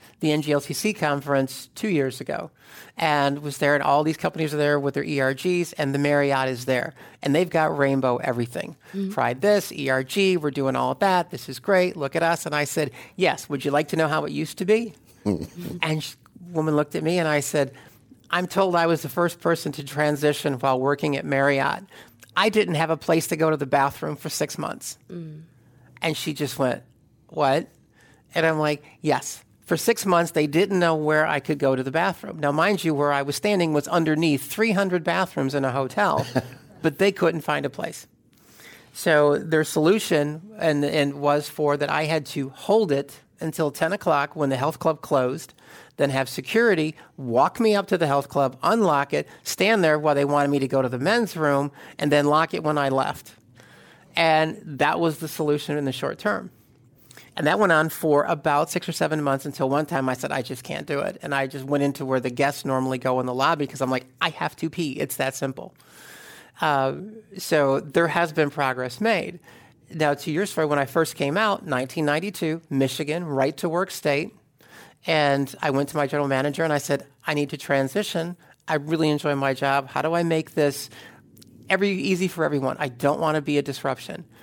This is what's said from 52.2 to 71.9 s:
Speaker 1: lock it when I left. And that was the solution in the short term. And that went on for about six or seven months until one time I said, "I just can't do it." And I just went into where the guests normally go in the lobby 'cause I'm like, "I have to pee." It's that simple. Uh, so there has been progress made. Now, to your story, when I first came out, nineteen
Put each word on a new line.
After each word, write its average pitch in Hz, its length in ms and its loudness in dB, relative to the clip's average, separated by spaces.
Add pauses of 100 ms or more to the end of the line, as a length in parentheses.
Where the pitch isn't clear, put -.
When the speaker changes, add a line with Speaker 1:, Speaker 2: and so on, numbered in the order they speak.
Speaker 1:
lock 156 280 4
it 175 100 -4
when 151 140 0
I 143 100 2
left. - 460 -2 (800)
And 160 480 2
that 147 380 0
was 160 160 0
the 165 100 -8
solution 147 500 -2
in 147 60 -2
the 139 80 -2
short - 280 -6
term. 196 320 -4 (880)
And - 100 -2
that 180 120 2
went 196 120 6
on 160 180 4
for 147 340 2
about 156 480 0
six - 180 -4
or - 20 -6
seven 156 320 -2
months 135 220 0
until 139 240 -2
one 147 160 0
time 135 240 -2
I 127 60 -2
said, 139 160 -6
"I 139 100 -4
just 123 220 -10
can't 147 240 -10
do 147 140 -4
it." - 200 -6
And 143 140 -4
I 135 100 0
just 135 200 -10
went 143 180 2
into 139 200 -2
where 131 160 0
the 123 120 -4
guests 139 340 0
normally 131 320 0
go 127 220 0
in 127 80 -2
the 123 60 -4
lobby 143 340 0
'cause 131 120 -12
I'm 131 120 0
like, 127 160 -4 (120)
"I 170 100 0
have 156 280 -8
to 165 140 -4
pee." 156 220 -4
It's - 240 -6
that 135 180 -2
simple. - 400 -8 (840)
Uh, 139 340 2 (440)
so 139 420 2
there 165 280 0
has 160 260 0
been 151 160 2
progress 127 500 -4
made. 190 400 -2 (540)
Now, 151 220 2
to 160 160 -6
your 180 160 0
story, 160 180 0
when 147 140 2
I 139 60 2
first 160 300 0
came 147 220 -2
out, 208 280 0
nineteen 139 400 -2